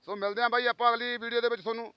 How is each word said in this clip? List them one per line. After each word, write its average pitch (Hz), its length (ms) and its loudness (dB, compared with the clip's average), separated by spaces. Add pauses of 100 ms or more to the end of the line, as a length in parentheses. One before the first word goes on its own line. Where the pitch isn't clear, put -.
ਸੋ 202 80 -6
ਮਿਲਦੇ 202 260 -2
ਆ 240 60 4
ਬਾਈ 247 180 2
ਆਪਾਂ 240 240 4
ਅਗਲੀ 240 260 -2
ਵੀਡੀਓ 233 240 -2
ਦੇ 233 80 0
ਵਿੱਚ 233 140 -2
ਤੁਹਾਨੂੰ। 226 340 -6